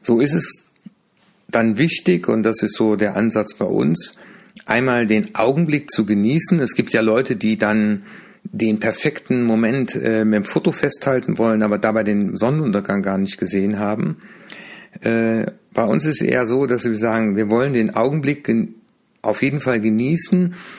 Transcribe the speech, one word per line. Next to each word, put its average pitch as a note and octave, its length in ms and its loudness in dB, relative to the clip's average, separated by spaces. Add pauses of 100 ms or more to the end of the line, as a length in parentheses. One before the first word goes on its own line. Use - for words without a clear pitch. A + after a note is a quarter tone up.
So A#2 180 2
ist C#3+ 140 2
es - 300 -4 (840)
dann A2+ 300 2
wichtig, F3 500 0
und A2+ 140 2
das A2 220 0
ist G#2 120 -2
so G#2+ 200 2
der G2+ 200 0
Ansatz A2 380 0
bei - 120 -4
uns, C3 500 0 (500)
einmal A#2+ 400 2
den G#2+ 300 0
Augenblick D3 560 0
zu G#2 160 0
genießen. B2 520 2
Es B2+ 140 -2
gibt - 200 -2
ja A2+ 80 2
Leute, A2 340 2
die G#2+ 220 0
dann G#2+ 460 0 (400)
den G#2+ 360 -2
perfekten B2 640 -2
Moment, A2+ 520 0
äh, A2 300 0
mit G#2+ 120 2
dem G2+ 80 0
Foto - 260 0
festhalten C3+ 640 -2
wollen, A2 240 2
aber G#2 160 2
dabei A2 260 0
den G2+ 320 0
Sonnenuntergang G#2 680 0
gar G2 160 -2
nicht G2 180 -4
gesehen G2 400 -2
haben. G#2+ 400 -4 (840)
Äh, A2+ 440 0 (300)
bei A2+ 80 2
uns C3+ 220 0
ist D#3 180 -2
eher B2 240 2
so, C3 180 2
dass A#2+ 200 -2
wir A2+ 120 0
sagen, A2 380 0
wir G#2+ 160 0
wollen C3 220 2
den A2+ 220 0
Augenblick C#3 500 0
gen-, A2+ 280 0 (480)
auf G#2+ 220 -2
jeden C#3 160 0
Fall B2 200 0
genießen, D#3+ 760 2 (240)